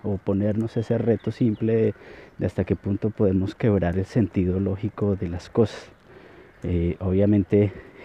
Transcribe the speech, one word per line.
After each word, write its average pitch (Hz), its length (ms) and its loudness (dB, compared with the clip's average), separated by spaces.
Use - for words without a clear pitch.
o 104 140 -4
ponernos 104 600 -2
ese 113 200 0
reto 113 340 0
simple 113 420 0
de, 110 200 2
de 101 80 -2
hasta 95 180 -2
qué 92 120 -2
punto 101 340 -4
podemos 95 460 0
quebrar 92 420 0
el 95 80 -2
sentido 92 540 0
lógico 101 560 -2
de 92 120 -6
las 85 220 -10
cosas. - 420 0
Eh, 85 360 0
obviamente, 101 760 2